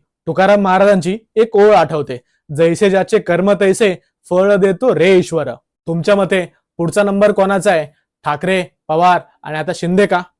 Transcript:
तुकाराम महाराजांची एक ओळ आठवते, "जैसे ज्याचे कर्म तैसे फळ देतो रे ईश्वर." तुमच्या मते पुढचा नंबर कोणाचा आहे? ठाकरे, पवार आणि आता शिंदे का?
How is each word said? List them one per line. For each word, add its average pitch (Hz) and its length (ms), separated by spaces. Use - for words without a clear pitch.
तुकाराम 190 340
महाराजांची 190 580
एक 220 220
ओळ 208 180
आठवते, 147 480
"जैसे 165 340
ज्याचे 190 280
कर्म 180 420
तैसे 196 340
फळ 190 240
देतो 196 400
रे 170 240
ईश्वर." 160 320
तुमच्या 170 280
मते 190 380
पुढचा 170 260
नंबर 202 300
कोणाचा 196 380
आहे? 160 160
ठाकरे, 175 400
पवार 170 320
आणि 151 160
आता 156 160
शिंदे 185 320
का? 180 160